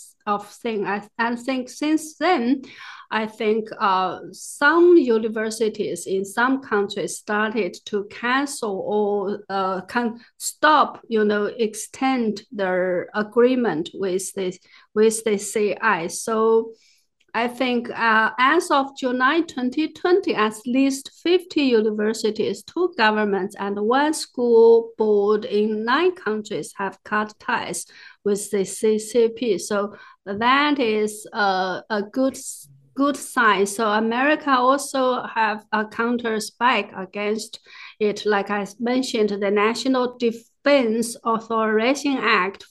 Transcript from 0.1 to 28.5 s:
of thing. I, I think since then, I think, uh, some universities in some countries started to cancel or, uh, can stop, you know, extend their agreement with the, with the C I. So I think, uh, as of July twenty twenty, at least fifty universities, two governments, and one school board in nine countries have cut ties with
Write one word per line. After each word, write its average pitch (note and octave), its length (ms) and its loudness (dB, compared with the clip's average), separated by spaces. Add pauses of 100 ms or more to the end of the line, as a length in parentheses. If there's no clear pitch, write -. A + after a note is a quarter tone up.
of G3+ 240 -4
thing. G#3 380 -6
I, G#3 200 -4 (120)
I A#3 160 -2
think B3 340 -6
since D#4 460 -2
then, C#4 480 0 (480)
I G#3+ 160 -2
think, G#3+ 420 -2 (100)
uh, F#3 420 0 (100)
some E4+ 680 6
universities A3 1080 0
in F#3+ 180 -2
some C4 380 0
countries G3+ 520 -2
started G#3+ 720 -4
to G3+ 200 -4
cancel A#3+ 760 -4
or, G#3 680 -2
uh, F#3+ 340 -2
can A#3 380 -4 (180)
stop, - 720 2
you A3 160 2
know, G#3 220 2
extend A3+ 960 -4 (100)
their F#3 640 -2
agreement A3 800 2
with F#3+ 400 -4
the, F#3 240 -6 (380)
with A3 280 4
the G#3 140 0
C G3+ 420 -2
I. F3+ 280 0
So A3+ 640 0 (640)
I A#3 120 -2
think, A#3+ 440 -2
uh, A3 480 2
as D#4 300 4
of C#4 280 0
July C4 440 0
twenty C4+ 460 -2
twenty, F4+ 480 0
at G#3+ 180 0 (140)
least C4+ 440 0 (120)
fifty E4+ 400 2
universities, G#3+ 1000 0
two F4 320 -2
governments, G#3 640 0
and G3+ 200 -4
one C4+ 340 2
school A#3 840 4
board G#3+ 460 2
in G#3+ 380 0
nine D#4 300 2
countries G#3 640 -6
have G3 260 -8
cut G#3+ 360 -4
ties - 480 -6 (360)
with G3+ 280 -2